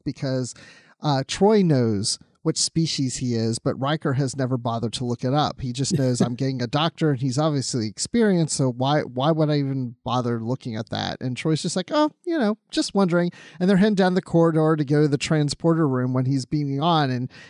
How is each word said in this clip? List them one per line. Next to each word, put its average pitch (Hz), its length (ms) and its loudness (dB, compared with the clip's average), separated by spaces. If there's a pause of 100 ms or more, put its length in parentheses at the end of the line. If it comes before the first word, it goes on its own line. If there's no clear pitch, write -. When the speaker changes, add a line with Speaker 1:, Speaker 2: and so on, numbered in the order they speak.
Speaker 1:
because 131 500 -4 (500)
uh, 135 200 0
Troi 208 380 4
knows 120 560 2 (220)
which 156 180 -2
species 147 580 -2
he 123 160 -2
is, 113 240 0
but 127 220 -4
Riker 143 340 -2
has 131 220 -2
never 131 200 -2
bothered 117 380 -4
to - 120 -8
look 120 180 -4
it 127 100 0
up. 143 280 -2
He 123 120 -6
just 139 240 -2
knows, 127 240 0
"I'm 120 140 0
Speaker 2:
<laughs> - 0 -
Speaker 1:
getting 135 260 -4
a 120 60 -2
doctor, 156 420 -2
and 135 100 0
he's 131 200 -2
obviously 139 480 0
experienced, 185 680 0
so 135 160 0
why, 135 300 0
why 127 300 0
would 156 180 2
I 147 80 0
even 135 460 -4
bother 117 360 -2
looking 117 360 -6
at 113 160 -8
that?" 104 300 -4
And 127 140 -4
Troy's 156 280 -2
just 170 120 -6
like, 185 160 -4
"Oh, 302 200 2 (120)
you 330 140 -4
know, 220 220 0 (100)
just - 240 -4
wondering." 175 380 2 (280)
And 180 80 2
they're 196 100 4
heading 208 180 4
down 185 180 4
the 180 80 2
corridor 160 540 4
to 151 100 -2
go 147 160 4
to 151 60 6
the 143 100 2
transporter 156 680 0
room 127 260 0
when 127 120 0
he's 131 200 0
beaming 139 360 -4
on, 156 280 2
and 127 220 -4 (180)